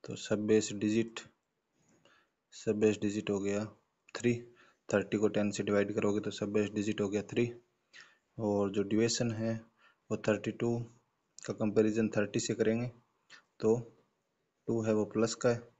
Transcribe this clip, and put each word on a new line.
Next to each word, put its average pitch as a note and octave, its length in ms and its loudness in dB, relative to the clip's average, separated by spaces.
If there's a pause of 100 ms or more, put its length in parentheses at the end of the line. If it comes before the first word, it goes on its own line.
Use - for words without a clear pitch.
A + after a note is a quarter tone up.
तो - 120 -10
सब G#2 300 -2
बेस G#2+ 280 4
डिजिट, G#2+ 460 0 (1300)
सब G#2+ 260 -4
बेस G#2+ 200 4
डिजिट G#2 300 -2
हो G2+ 100 0
गया G2+ 240 -2 (500)
थ्री। A#2+ 180 0 (560)
थर्टी G2+ 300 0
को G#2 100 2
टेन G#2 220 0
से G2+ 120 -6
डिवाइड G2+ 320 0
करोगे G#2 260 0
तो G2+ 120 -6
सब G2+ 200 -6
बेस G#2 180 0
डिजिट G#2+ 300 -4
हो G2+ 80 0
गया G2+ 160 -2
थ्री। A#2+ 220 -2 (920)
और G2+ 320 0
जो G2+ 140 0
डिवीजन A2+ 480 0
है A2+ 200 -2 (580)
वो G#2+ 80 0
थर्टी G#2+ 340 0
टू A#2 260 0 (600)
का - 160 -10
कंपैरिजन A2 540 2
थर्टी G#2 320 0
से G#2+ 140 -4
करेंगे A2+ 320 2 (760)
तो - 180 4 (920)
टू A#2 140 0
है A2 120 4
वो G#2+ 120 2
प्लस A2+ 300 0
का B2+ 120 2
है। A#2 140 2 (180)